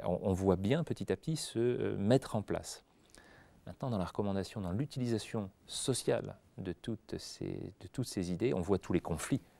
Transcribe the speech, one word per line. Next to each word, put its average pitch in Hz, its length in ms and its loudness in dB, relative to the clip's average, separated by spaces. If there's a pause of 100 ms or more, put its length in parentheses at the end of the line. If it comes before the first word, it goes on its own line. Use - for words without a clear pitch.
on, 87 200 2
on 98 100 4
voit 95 240 6
bien 117 260 2
petit - 260 -4
à 95 60 2
petit 160 220 -4
se, - 200 -6
euh, 113 380 2
mettre 107 400 4
en 107 60 0
place. - 420 -6 (840)
Maintenant, - 240 -6
dans 117 80 0
la 92 60 2
recommandation, 98 560 -2
dans 90 140 -2
l'utilisation 117 760 -2 (180)
sociale - 680 0 (220)
de 98 160 -4
toutes - 440 -6
ces, - 600 -8
de - 80 -14
toutes 120 200 -4
ces 90 240 -2
idées, 90 220 2
on - 60 0
voit 92 180 4
tous - 140 -2
les 90 80 4
conflits - 420 -2 (180)